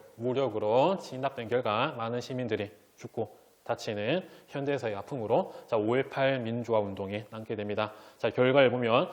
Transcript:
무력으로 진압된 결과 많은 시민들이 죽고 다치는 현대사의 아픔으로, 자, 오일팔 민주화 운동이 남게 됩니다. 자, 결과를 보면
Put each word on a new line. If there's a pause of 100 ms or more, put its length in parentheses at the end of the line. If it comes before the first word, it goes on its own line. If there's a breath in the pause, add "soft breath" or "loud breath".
(140)
무력으로
진압된
결과
많은
시민들이 (280)
죽고 (220)
다치는 (200 loud breath)
현대사의
아픔으로, (140 loud breath)
자,
오일팔
민주화
운동이
남게
됩니다. (240 loud breath)
자,
결과를
보면